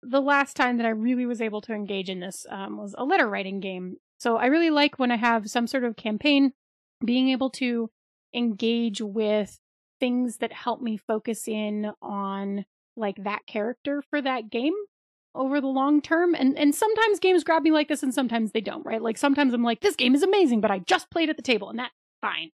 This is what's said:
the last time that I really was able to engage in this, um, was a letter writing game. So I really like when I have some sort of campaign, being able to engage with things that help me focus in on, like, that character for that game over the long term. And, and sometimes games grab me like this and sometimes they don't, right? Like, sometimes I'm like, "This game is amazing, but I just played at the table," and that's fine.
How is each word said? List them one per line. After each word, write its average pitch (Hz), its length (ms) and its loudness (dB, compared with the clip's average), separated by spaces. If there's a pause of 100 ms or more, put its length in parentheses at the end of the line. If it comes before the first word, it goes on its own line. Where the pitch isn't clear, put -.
the 254 180 0
last 277 360 2
time 247 200 2
that 233 100 0
I 226 40 2
really 240 360 0
was 240 140 -4
able 214 220 -4
to 226 100 -8
engage 196 380 -6
in 185 100 -6
this, 185 300 -12
um, 196 260 -8
was 208 200 -12
a - 80 -6
letter 302 240 2
writing 196 320 -4
game. 185 360 -8 (220)
So 233 180 0
I 240 100 2
really 320 240 4
like 294 280 2
when 247 120 2
I 240 60 2
have 226 340 0
some 240 160 0
sort 254 180 -2
of 233 120 -4
campaign, 277 560 2 (520)
being 254 260 2
able 262 200 0
to 240 400 -2 (440)
engage 233 680 0
with 214 580 -2 (420)
things 247 380 -2
that 233 140 -6
help - 280 -6
me 220 160 -4
focus 220 520 -6
in 208 420 -4 (120)
on, 196 640 -6 (320)
like, 202 280 -6
that 202 220 -6
character 247 640 -4
for 294 120 -2
that 247 280 -4
game 262 240 0 (600)
over 269 260 0
the 269 60 -2
long 269 340 4
term. 330 340 4
And, 269 240 2
and 285 160 4
sometimes 440 440 2
games 370 240 4
grab 320 200 2
me 311 100 4
like 302 160 2
this 302 140 -2
and 262 120 0
sometimes 226 380 0
they 226 80 0
don't, - 260 -8
right? 220 160 -4
Like, 226 160 -4
sometimes 277 340 4
I'm 240 120 0
like, 233 160 0
"This 392 160 0
game 254 180 4
is 285 80 4
amazing, 370 380 4
but 202 100 2
I 196 100 0
just - 300 0
played 330 180 0
at 311 80 -2
the 240 60 -14
table," 214 280 0
and 226 80 -10
that's 247 160 -10 (260)
fine. 165 380 -6